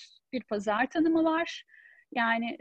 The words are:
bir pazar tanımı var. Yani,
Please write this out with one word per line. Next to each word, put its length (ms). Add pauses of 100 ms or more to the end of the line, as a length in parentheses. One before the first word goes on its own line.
(340)
bir 100
pazar 460
tanımı 340
var. 400 (480)
Yani, 500